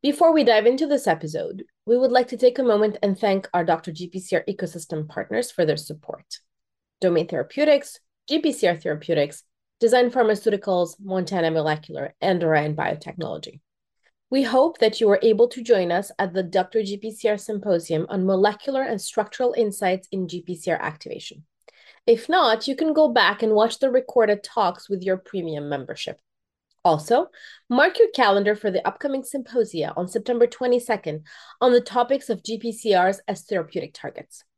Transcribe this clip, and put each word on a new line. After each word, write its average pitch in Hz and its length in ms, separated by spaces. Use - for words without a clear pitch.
Before 311 320
we 311 120
dive 220 200
into 262 220
this 277 220
episode, 156 560
we 233 120
would 247 140
like 247 160
to 247 80
take 247 240
a - 20
moment 214 400
and 196 160
thank 196 340
our 180 120
Doctor 170 260
G 165 160
P 185 140
C 185 160
R - 120
ecosystem 165 600
partners 214 420
for 175 140
their 156 120
support. - 640
Domain 175 260
Therapeutics, 285 720
G 302 100
P 302 140
C - 160
R 170 80
Therapeutics, 151 680
Design 247 320
Pharmaceuticals, 202 920
Montana 185 480
Molecular, 151 680
and 175 240
Orion 151 320
Biotechnology. - 840
We 269 140
hope 262 340
that 220 220
you 214 100
are 202 100
able 226 280
to 240 160
join 196 260
us 190 260
at 196 160
the 185 120
Doctor 190 400
G 202 120
P 214 140
C 220 160
R 208 100
Symposium 185 720
on 190 160
Molecular 214 600
and 208 160
Structural 240 560
Insights 196 560
in 185 160
G 170 140
P 180 120
C 170 160
R 160 100
Activation. - 640
If 226 220
not, 262 400
you 269 80
can 320 160
go 302 160
back 208 340
and 220 100
watch 220 280
the 269 100
recorded 226 540
talks 185 440
with 190 140
your 185 140
premium 160 520
membership. - 520
Also, 233 460
mark 285 300
your 453 160
calendar 202 400
for 208 160
the - 160
upcoming 269 380
symposia 226 720
on 180 100
September 233 400
twenty-second 240 760
on 247 120
the 240 80
topics 254 500
of 190 140
G 220 140
P 233 120
C 220 260
Rs 190 300
as 202 160
therapeutic 165 500
targets. - 520